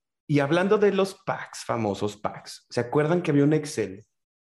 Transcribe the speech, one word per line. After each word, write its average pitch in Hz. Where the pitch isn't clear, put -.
Y 143
hablando 180
de 202
los 196
packs, -
famosos 107
packs, -
¿se 123
acuerdan 151
que 160
había 143
un 151
Excel 110